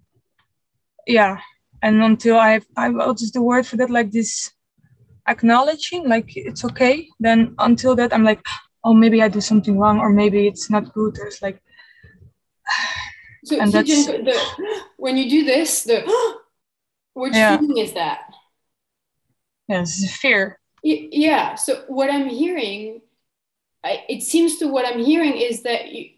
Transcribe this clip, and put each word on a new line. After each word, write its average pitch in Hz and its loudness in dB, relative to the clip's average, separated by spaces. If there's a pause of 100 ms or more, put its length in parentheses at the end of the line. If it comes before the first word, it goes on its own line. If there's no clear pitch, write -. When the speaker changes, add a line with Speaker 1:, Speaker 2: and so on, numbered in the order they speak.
(1080)
Speaker 1:
yeah. 208 4 (460)
And 214 4
until 226 4
I 220 6
have, 220 0 (100)
I, 233 -2
what 240 -2
is 220 -6
the 247 -2
word 247 0
for 233 -8
that? 247 0
Like, 233 -2
this - -4 (760)
acknowledging, 285 0
like, 226 -2
it's 226 -12
okay. 262 0 (100)
Then 226 2
until 233 2
that, 240 0
I'm 220 2
like, 214 2 (440)
"Oh, 226 4
maybe 220 6
I 220 6
do 208 -2
something 208 2
wrong, 208 4
or 240 0
maybe 202 4
it's - -6
not 208 -2
good." 214 -4
Or 202 -12
it's - -16
like, 196 -10 (1040)
<sighs> - -10
Speaker 2:
So, 285 -4
Speaker 1:
and 208 2
Speaker 2:
so 208 4
Speaker 1:
that's 269 0 (180)
Speaker 2:
Jennifer, 294 -6
the, 240 0 (560)
when 262 -4
you 262 -2
do 294 2
this, 285 0
the, 220 0
<gasps> - -6
which 254 -4
Speaker 1:
Yeah. 214 4
Speaker 2:
feeling 285 0
is - -4
that? 165 -6 (1500)
Speaker 1:
Yes, 180 -4 (120)
fear. 208 -2 (240)
Speaker 2:
Y-, 311 -2
yeah. 294 0
So - -6
what 269 -2
I'm 277 -2
hearing, 233 -6 (840)
I, 175 -6
it - -8
seems 330 0
to 311 -4
what 254 -2
I'm 240 -4
hearing 294 2
is 233 -4
that 240 -4
you, - -16